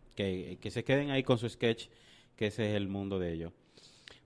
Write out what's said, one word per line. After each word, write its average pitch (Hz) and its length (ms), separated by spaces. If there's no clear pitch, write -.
que, 92 460
que 104 100
se 117 140
queden 143 260
ahí 135 120
con 127 160
su 117 100
sketch, - 400
que 107 120
ese 104 220
es 104 60
el 101 100
mundo 98 320
de 87 140
ellos. 82 200